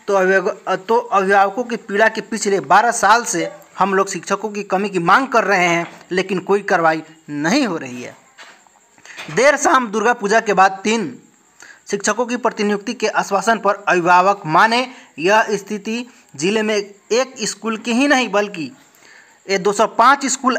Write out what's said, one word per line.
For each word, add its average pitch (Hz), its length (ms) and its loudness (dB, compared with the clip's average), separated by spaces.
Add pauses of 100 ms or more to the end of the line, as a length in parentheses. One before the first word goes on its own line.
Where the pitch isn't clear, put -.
तो 202 60 0
अभिभावक-, 185 720 0
तो 226 80 2
अभिभावकों 196 680 2
की 233 120 -8
पीड़ा 202 320 0
के 220 140 -4
पिछले 202 380 -2
बारह 208 320 4
साल 214 320 2
से 165 280 -4 (280)
हम 190 140 0
लोग 196 160 2
शिक्षकों 196 400 -6
की 208 140 -8
कमी 196 260 -2
की 180 100 -4
मांग 202 280 2
कर 233 160 2
रहे 190 240 2
हैं, 170 320 -4 (120)
लेकिन 180 280 -2
कोई 196 220 0
कार्रवाई 165 420 0 (260)
नहीं 165 380 0
हो 175 100 -4
रही 123 260 -12
है। 107 140 -16 (1160)
देर 269 220 4
शाम 269 300 2
दुर्गा 214 260 0
पूजा 208 260 0
के 220 140 0
बाद 190 300 4
तीन 214 360 -2 (720)
शिक्षकों 208 340 -2
की 240 120 -4
प्रतिनियुक्ति 208 560 -2
के 214 140 -4
आश्वासन 196 500 0
पर 196 180 0 (120)
अभिभावक 180 580 4
माने। 220 420 2 (320)
यह 202 300 2
स्थिति 214 560 -6 (300)
जिले 190 260 -2
में 214 140 -2 (360)
एक 247 320 -2
स्कूल 220 340 -6
की 233 160 -6
ही 262 140 2
नहीं, 254 220 2
बल्कि 190 420 -4 (800)
ये 196 80 0
दो 196 160 0
सौ 214 140 2
पाँच 269 380 2
स्कूल - 340 -2